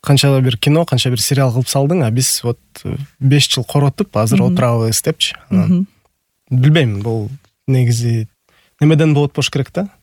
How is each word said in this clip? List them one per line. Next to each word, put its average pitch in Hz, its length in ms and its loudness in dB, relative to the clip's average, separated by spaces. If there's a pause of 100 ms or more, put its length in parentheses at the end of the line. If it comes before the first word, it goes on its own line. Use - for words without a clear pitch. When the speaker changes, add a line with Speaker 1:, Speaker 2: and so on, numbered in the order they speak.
Speaker 1:
канча 139 380 2
бир 123 160 -2
кино, 156 260 2
канча 131 240 -2
бир 123 100 -2
сериал 135 320 0
кылып 123 160 -2
салдың, 143 380 -2
а 113 60 -2
биз 127 340 -2
вот, 120 140 -4 (260)
э, - 100 -8 (260)
беш 139 280 2
жыл 123 160 -2
коротуп, 143 540 -2
азыр 107 240 2
Speaker 2:
Мгм. - 100 2
Speaker 1:
отурабыз», 117 500 0
депчи. - 300 -2 (180)
Анан 180 200 2
Speaker 2:
Мгм. 185 160 2 (640)
Speaker 1:
билбейм, 127 500 2
бул 113 300 -4 (360)
негизи 117 640 0 (540)
немеден 156 320 4
болот 143 180 0
болуш - 180 -4
керек 139 220 -6
да. 196 160 -4 (140)